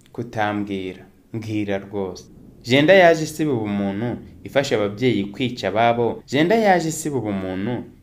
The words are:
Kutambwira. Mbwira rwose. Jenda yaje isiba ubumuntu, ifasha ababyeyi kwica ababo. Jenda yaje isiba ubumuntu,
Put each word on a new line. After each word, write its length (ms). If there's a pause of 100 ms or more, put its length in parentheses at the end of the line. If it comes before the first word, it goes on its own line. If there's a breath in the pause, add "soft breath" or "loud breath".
(120)
Kutambwira. 920 (280)
Mbwira 440
rwose. 460 (400)
Jenda 300
yaje 300
isiba 300
ubumuntu, 640 (260 loud breath)
ifasha 320
ababyeyi 500
kwica 420
ababo. 600
Jenda 280
yaje 340
isiba 280
ubumuntu, 640 (200)